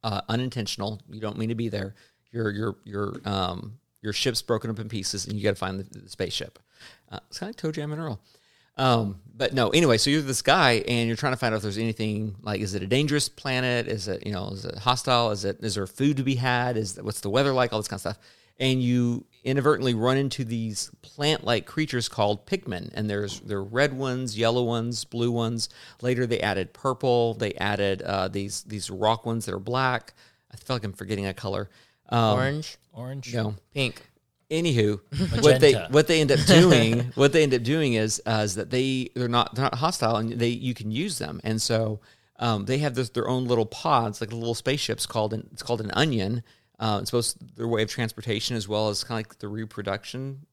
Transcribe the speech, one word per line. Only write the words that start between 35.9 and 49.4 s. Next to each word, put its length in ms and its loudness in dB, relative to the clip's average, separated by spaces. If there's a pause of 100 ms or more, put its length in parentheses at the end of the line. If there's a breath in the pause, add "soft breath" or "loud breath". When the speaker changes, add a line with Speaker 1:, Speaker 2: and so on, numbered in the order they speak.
Speaker 1:
what 140 6
they 160 4
end 100 4
up 140 6
doing, 540 8
Speaker 2:
<laughs> 160 -6
Speaker 1:
what 180 6
they 80 8
end 100 4
up 100 2
doing 320 2
is, 300 0
uh, 200 2
is 100 -2
that 160 -6
they, 440 0
they're 140 -2
not, 260 2
they're 100 0
not 100 0
hostile, 420 0
and 160 -2
they, 160 0
you 240 -2
can 180 -6
use 280 -4
them. 260 -8
And 160 0
so, 400 0 (380 soft breath)
um, 260 0
they 140 0
have 160 0
this, 160 -2
their 180 -2
own 160 0
little 220 2
pods, 560 0
like 100 -8
little 220 -4
spaceships 500 -2
called 300 -2
an, 180 -8
it's 100 -16
called 200 -2
an 100 -6
onion. 500 0 (380 soft breath)
Uh, 220 0
it's 80 -6
supposed, 480 -2
their 100 -4
way 140 2
of 80 -2
transportation 640 -4
as 100 -4
well 220 0
as 160 -2
kinda 120 -6
like 220 -8
the 100 -10